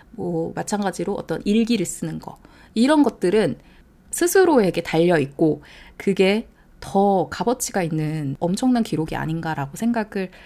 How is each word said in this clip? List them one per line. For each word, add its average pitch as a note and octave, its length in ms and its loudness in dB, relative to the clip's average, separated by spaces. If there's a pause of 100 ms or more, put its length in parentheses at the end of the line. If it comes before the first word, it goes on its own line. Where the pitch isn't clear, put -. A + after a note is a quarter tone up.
(100)
뭐 E3+ 460 -6
마찬가지로 G3 580 -4
어떤 - 300 -6
일기를 A3 420 0
쓰는 D#3+ 320 -8
거 - 200 -16 (360)
이런 C#4 300 4
것들은 G3 540 0 (520)
스스로에게 D#4 720 4
달려있고 D#3+ 800 2 (340)
그게 G3 520 2 (320)
더 G3 500 2
값어치가 A3 520 -2
있는 D3+ 580 -4
엄청난 A#3 420 0
기록이 D#3 320 -4
아닌가라고 D3+ 640 -6
생각을 G#3+ 540 -4 (160)